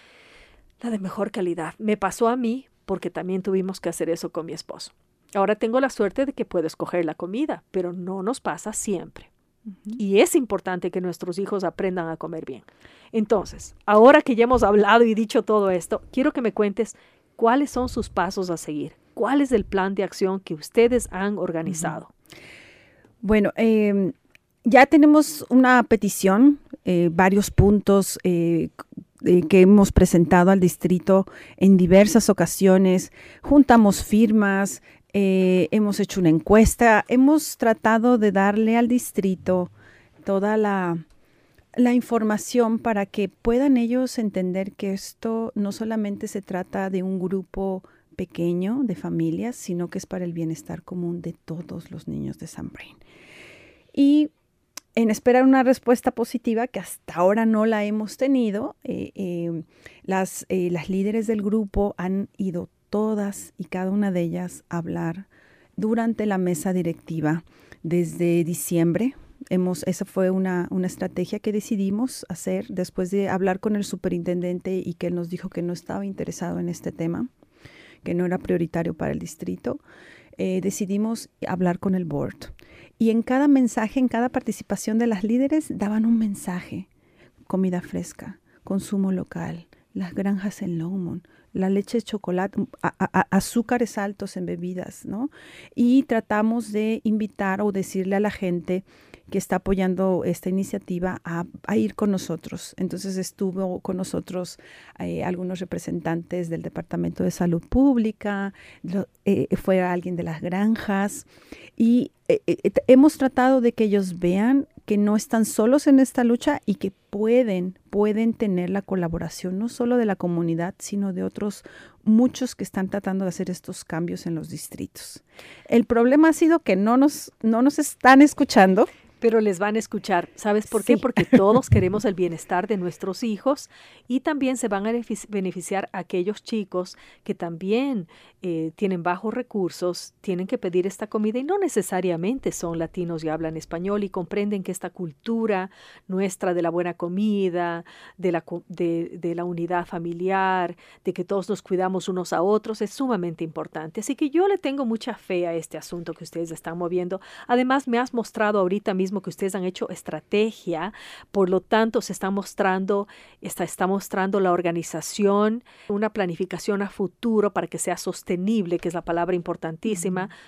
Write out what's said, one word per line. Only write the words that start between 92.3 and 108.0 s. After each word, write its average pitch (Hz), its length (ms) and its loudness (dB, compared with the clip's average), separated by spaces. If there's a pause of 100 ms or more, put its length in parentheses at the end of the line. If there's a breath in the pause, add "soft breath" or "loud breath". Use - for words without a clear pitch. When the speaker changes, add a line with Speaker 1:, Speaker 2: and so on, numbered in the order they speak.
Speaker 2:
a-, - 160 -4
a-, 185 220 0
a-, - 100 0
azúcares 233 680 -2
altos 202 380 -8
en 180 100 -6
bebidas, 175 600 -10
¿no? 226 240 -6 (440 loud breath)
Y 247 300 4
tratamos 220 680 0
de 214 320 -2
invitar 208 580 -2
o 208 100 0
decirle 190 440 -4
a 196 40 2
la 208 100 0
gente 180 540 -4 (460 soft breath)
que 196 80 -2
está 190 180 -2
apoyando 185 680 0
esta 180 240 -4
iniciativa 185 720 -4
a, 170 220 -6 (220)
a 208 100 -2
ir 220 180 0
con 208 160 0
nosotros. - 680 -6
Entonces 190 400 -6
estuvo 185 640 -6
con 185 180 -6
nosotros, 180 580 -8 (420 loud breath)
eh, 170 240 -6
algunos 180 380 -6
representantes 170 880 -6
del 165 140 -8
Departamento 170 640 -6
de 180 60 0
Salud 170 380 -2
Pública, 214 880 0 (280 loud breath)